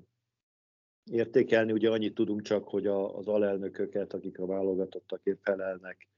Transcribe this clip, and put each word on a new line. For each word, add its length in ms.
értékelni. 600
Ugye 180
annyit 240
tudunk 280
csak, 260
hogy 200
a, 300
az 100
alelnököket, 840
akik 260
a 60
válogatottakért 960
felelnek, 640